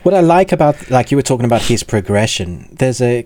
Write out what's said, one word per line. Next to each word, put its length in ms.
What 100
I 60
like 320
about, 400
like, 180
you 80
were 60
talking 240
about 160
his 180
progression, 880
there's 300
a 240